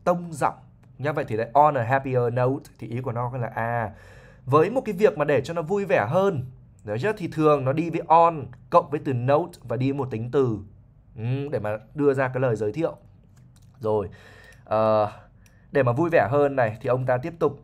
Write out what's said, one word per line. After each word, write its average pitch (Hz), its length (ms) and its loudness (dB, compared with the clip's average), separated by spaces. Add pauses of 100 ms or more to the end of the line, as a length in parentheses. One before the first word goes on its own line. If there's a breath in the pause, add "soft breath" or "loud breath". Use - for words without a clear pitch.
tông 175 300 -2
giọng 143 200 -2 (440)
nhá. 139 140 -4
Vậy 143 160 -4
thì 110 100 -4
đây, 117 160 -2
on 147 240 6
a 117 60 0
happier 127 500 0
note 127 460 -2
thì 120 80 -12
ý 120 140 -6
của 127 100 -6
nó 120 260 -6
là, 117 100 -4
à, 117 440 -4 (540 loud breath)
với 156 240 4
một 254 160 -2
cái 214 80 -4
việc 180 240 2
mà 147 80 0
để 135 160 2
cho 165 120 -6
nó 170 80 -4
vui 196 240 -2
vẻ 151 240 2
hơn, 180 360 0 (380)
được 107 180 -6
chưa? 214 120 0
Thì 185 140 -8
thường 151 380 2
nó 135 80 0
đi 165 160 -2
với 151 180 -4
on 165 380 4 (240)
cộng 175 200 4
với 156 160 -2
từ 139 80 0
note 143 500 0
và 117 140 -6
đi 135 160 0
một 135 180 -4
tính 117 200 -8
từ, 123 280 0 (560)
ừ, 135 360 -4
để 107 80 -2
mà 104 180 -4 (180)
đưa 143 180 4
ra 131 140 0
cái 127 140 -6
lời 123 140 0
giới 104 160 -2
thiệu. 156 240 -4 (840)
Rồi, 107 300 -2 (540 loud breath)
ờ, 107 480 2 (600 loud breath)
để 139 120 2
mà 120 80 2
vui 160 180 0
vẻ 131 220 4
hơn 143 240 2
này 110 260 0
thì 127 80 -4
ông 127 160 0
ta 127 120 2
tiếp 165 220 -8
tục 147 240 -2